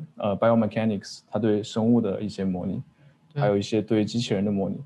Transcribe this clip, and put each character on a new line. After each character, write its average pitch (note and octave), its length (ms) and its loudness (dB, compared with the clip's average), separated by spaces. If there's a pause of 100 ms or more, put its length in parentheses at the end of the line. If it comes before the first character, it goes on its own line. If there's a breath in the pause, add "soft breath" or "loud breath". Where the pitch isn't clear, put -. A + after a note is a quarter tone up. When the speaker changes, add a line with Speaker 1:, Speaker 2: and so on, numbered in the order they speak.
(160)
Speaker 1:
呃， G2+ 200 -2
biomechanics， A2 840 0 (100)
它 - 80 -4
对 G#2+ 240 2
生 A2 240 -2
物 A#2 140 6
的 G2 200 -2
一 G#2 80 -6
些 G2 160 -6
模 F#2 220 -4
拟， F#2+ 160 -6 (500 soft breath)
Speaker 2:
对。 C#3+ 80 -6
Speaker 1:
还 G#2 80 4
有 G2+ 80 4
一 G2+ 60 2
些 G#2+ 180 0
对 G#2+ 240 2
机 G#2+ 140 -2
器 A#2+ 160 -2
人 G2 100 0
的 G#2 60 0
模 G2 180 0
拟。 F#2+ 160 -6